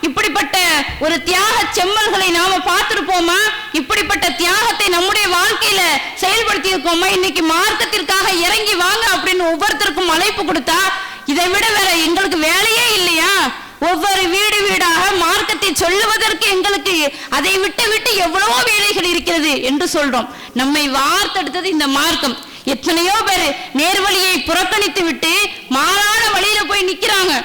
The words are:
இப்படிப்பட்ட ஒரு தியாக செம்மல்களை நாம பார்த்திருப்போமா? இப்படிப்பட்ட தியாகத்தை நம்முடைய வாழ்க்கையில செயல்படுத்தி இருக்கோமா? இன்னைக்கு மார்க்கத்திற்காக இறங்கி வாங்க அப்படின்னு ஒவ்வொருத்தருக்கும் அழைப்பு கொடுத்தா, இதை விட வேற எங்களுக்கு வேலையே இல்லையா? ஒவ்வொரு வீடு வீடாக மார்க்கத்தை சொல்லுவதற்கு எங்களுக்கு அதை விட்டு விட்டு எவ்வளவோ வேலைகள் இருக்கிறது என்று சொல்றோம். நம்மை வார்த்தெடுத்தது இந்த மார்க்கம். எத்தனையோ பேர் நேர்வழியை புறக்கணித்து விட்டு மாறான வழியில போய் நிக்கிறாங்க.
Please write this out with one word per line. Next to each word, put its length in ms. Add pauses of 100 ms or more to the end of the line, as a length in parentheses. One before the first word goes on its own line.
இப்படிப்பட்ட 480 (480)
ஒரு 120 (120)
தியாக 280 (200)
செம்மல்களை 600
நாம 220 (100)
பார்த்திருப்போமா? 720 (420)
இப்படிப்பட்ட 460 (140)
தியாகத்தை 460 (100)
நம்முடைய 300 (100)
வாழ்க்கையில 440 (420)
செயல்படுத்தி 500
இருக்கோமா? 440
இன்னைக்கு 260 (120)
மார்க்கத்திற்காக 760 (160)
இறங்கி 300 (100)
வாங்க 200 (100)
அப்படின்னு 380
ஒவ்வொருத்தருக்கும் 640
அழைப்பு 320
கொடுத்தா, 320 (520)
இதை 220
விட 100 (140)
வேற 120 (160)
எங்களுக்கு 320 (120)
வேலையே 360 (120)
இல்லையா? 340 (560)
ஒவ்வொரு 340 (120)
வீடு 320
வீடாக 360 (220)
மார்க்கத்தை 460 (120)
சொல்லுவதற்கு 720
எங்களுக்கு 400 (440)
அதை 160 (100)
விட்டு 280
விட்டு 180 (160)
எவ்வளவோ 320 (120)
வேலைகள் 420
இருக்கிறது 400 (180)
என்று 260
சொல்றோம். 340 (300)
நம்மை 240 (140)
வார்த்தெடுத்தது 800
இந்த 120 (100)
மார்க்கம். 380 (360)
எத்தனையோ 420 (120)
பேர் 200 (340)
நேர்வழியை 540 (140)
புறக்கணித்து 580
விட்டு 240 (460)
மாறான 460 (120)
வழியில 260 (100)
போய் 180
நிக்கிறாங்க. 440 (120)